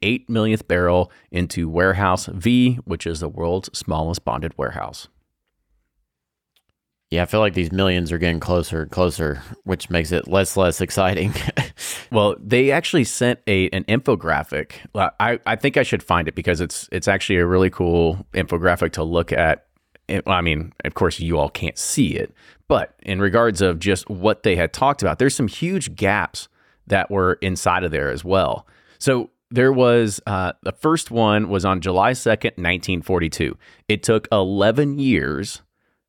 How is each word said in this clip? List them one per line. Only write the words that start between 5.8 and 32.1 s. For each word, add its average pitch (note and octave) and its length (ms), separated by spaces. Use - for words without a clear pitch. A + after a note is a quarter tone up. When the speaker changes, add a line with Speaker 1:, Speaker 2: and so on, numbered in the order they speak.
Speaker 2:
Yeah, E2+ 120
I F2 40
feel G#2+ 140
like G#2 140
these E2+ 180
millions F2+ 380
are F2 80
getting E2+ 220
closer E2 420
and D2+ 80
closer, D#2+ 520
which F#2 260
makes E2+ 220
it D2+ 160
less, F#2 280
less F#2 240
exciting. F#2+ 580
<laughs> - 40
Speaker 1:
Well, G#2 260
they B2+ 340
actually D#3 320
sent A#2+ 420
a, F#2+ 240
an F#2 140
infographic. D#2+ 920
Well, F#2+ 240
I, A#2 280
I A2 100
think C#3 220
I C3+ 40
should G#2 200
find E2+ 260
it - 60
because F2 260
it's, - 320
it's F#2 160
actually G2 300
a F2 80
really F#2 240
cool E2+ 640
infographic F2 580
to E2 100
look E2+ 300
at. D#2+ 320
It, F#2+ 200
I F#2 140
mean, D#2+ 320
of - 80
course, - 280
you E2 180
all C#2+ 100
can't - 300
see - 320
it, - 240
but A2 340
in F#2+ 200
regards G2+ 400
of F2+ 160
just F#2 320
what G2+ 320
they F#2 140
had E2+ 180
talked C3+ 260
about, F2 180
there's C3+ 160
some A#2 140
huge E3 480
gaps G2 520
that G2 240
were F#2 300
inside F#2 420
of F2 100
there C#2+ 180
as C#2+ 120
well. F2 440
So B2+ 320
there B2 220
was, A#2+ 540
uh, F#2 260
the G2+ 80
first - 380
one G#2+ 380
was F#2+ 160
on F#2+ 160
July F#2+ 320